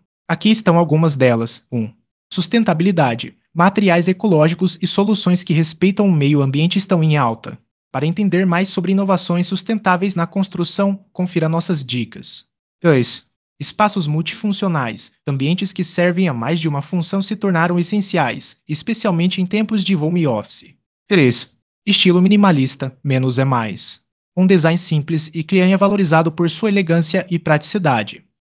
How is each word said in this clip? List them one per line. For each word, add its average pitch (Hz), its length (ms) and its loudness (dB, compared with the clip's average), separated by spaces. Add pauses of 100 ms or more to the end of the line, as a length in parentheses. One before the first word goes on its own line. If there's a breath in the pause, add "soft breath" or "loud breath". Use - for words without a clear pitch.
(280)
Aqui 170 220 0
estão 220 280 2
algumas 156 380 2
delas. 117 560 0
Um. 113 160 -4 (420)
Sustentabilidade. 170 1080 0 (180)
Materiais 175 520 2
ecológicos 180 760 2
e 185 40 -2
soluções 190 560 0
que 165 120 -2
respeitam 190 520 0
o 190 60 4
meio 143 300 2
ambiente 147 340 0
estão 185 260 0
em 156 140 2
alta. 117 420 -4 (320)
Para 131 140 -4
entender 175 400 0
mais 185 240 0
sobre 185 240 -2
inovações 185 540 0
sustentáveis 190 680 -2
na 170 120 -2
construção, 196 840 -2
confira 175 380 -2
nossas 165 340 -2
dicas. 120 640 -8 (380)
Dois. 135 440 2 (320)
Espaços 202 480 -2
multifuncionais, 160 1080 -4 (140)
ambientes 151 460 -2
que 180 120 -4
servem 180 440 0
a 135 60 -2
mais 131 260 -2
de 160 80 -2
uma 143 140 -2
função 185 400 -4
se 214 120 -6
tornaram 175 440 0
essenciais, 165 800 -2 (100)
especialmente 185 720 -2
em 180 60 0
tempos 208 360 -2
de 180 140 0
home 160 300 0
office. - 480 -6 (340)
Três. 143 420 2 (340)
Estilo 180 380 4
minimalista, 170 800 2
menos 131 380 0
é 135 40 2
mais. 117 580 -4 (340)
Um 185 100 4
design 170 320 4
simples 156 560 -2
e 160 80 -6
clean 185 260 2
é 190 80 4
valorizado 180 540 2
por 165 180 -2
sua 214 200 -2
elegância 175 600 0
e 170 120 -2
praticidade. 147 840 -2 (280)